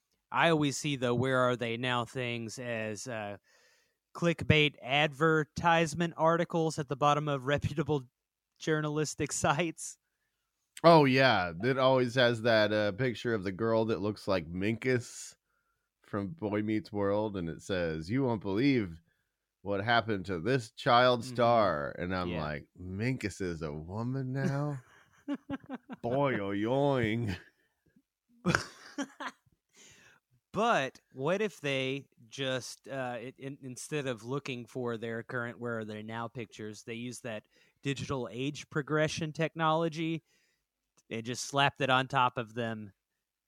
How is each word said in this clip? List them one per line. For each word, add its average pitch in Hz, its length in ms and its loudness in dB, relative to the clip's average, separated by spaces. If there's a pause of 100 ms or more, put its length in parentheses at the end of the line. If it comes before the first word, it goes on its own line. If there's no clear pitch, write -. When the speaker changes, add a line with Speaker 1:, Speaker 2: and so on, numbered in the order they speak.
(320)
Speaker 1:
I 143 180 4
always 151 280 2
see 143 200 -2
the 123 180 0
"Where 131 240 2
are 123 180 4
they 117 200 -4
now?" 123 280 0
things 120 540 -6
as, 110 480 -6
uh, 104 300 -8 (800)
clickbait 156 680 2
advertisement 160 1400 2
articles 165 600 0
at 143 100 -6
the 139 80 -4
bottom 147 320 2
of 135 160 -2
reputable 143 640 0 (520)
journalistic 151 720 -2
<laughs> - 20 -6
sites. 160 640 -2 (840)
Speaker 2:
Oh, 160 220 12
yeah. 123 480 6 (100)
It 127 140 2
always 131 380 4
has 120 280 4
that, 110 300 6
uh, 104 200 2
picture 120 400 -2
of 101 100 -2
the 98 80 -2
girl 113 340 2
that 110 160 0
looks 101 260 -4
like 90 240 0
Minkus 113 840 -2 (680)
from 101 260 -6
Boy 104 340 -4
Meets 107 300 -4
World, 101 440 -2
and 85 120 -4
it 80 140 -10
says, 82 480 -2
"You 135 120 0
won't 117 180 0
believe 101 640 0 (600)
what 98 200 -2
happened 110 440 2
to 92 120 -4
this 117 320 0
child 123 520 4
Speaker 1:
Mm-hmm. - 20 -12
Speaker 2:
star." 117 760 2
And 90 160 -4
I'm 90 160 -2
Speaker 1:
Yeah. 87 40 -4
Speaker 2:
like, 76 320 -6 (120)
"Minkus 101 600 -6
is 85 220 -4
a 76 100 -6
woman 120 600 -6
now?" 139 560 -4
Speaker 1:
<laughs> - 40 -20 (1080)
Speaker 2:
Boy, 135 380 0
oh, 98 120 -4
yoing. 117 840 0 (1080)
Speaker 1:
<laughs> - 1000 -6 (1120)
But 180 460 0 (140)
what 160 280 -2
if 208 200 -4
they 135 440 -2 (240)
just, 131 580 -6
uh, 123 320 -6
it, 127 200 -12
in-, 139 240 -10
instead 135 420 -6
of 117 180 -6
looking 120 440 -6
for 120 300 -6
their 113 260 -8
current 120 360 -8
"Where 117 200 -6
Are 110 60 -6
They 107 180 -10
Now?" 113 240 -8
pictures, 107 560 -12
they 120 100 -10
use 117 280 -10
that 107 220 -10 (380)
digital 135 500 -4
age 135 380 -6
progression 156 640 -2
technology 160 920 -2 (840)
and 110 160 -6
just 120 200 -6
slapped 139 360 2
it 131 80 2
on 131 180 4
top 127 300 2
of 110 160 -6
them, 113 400 -6 (540)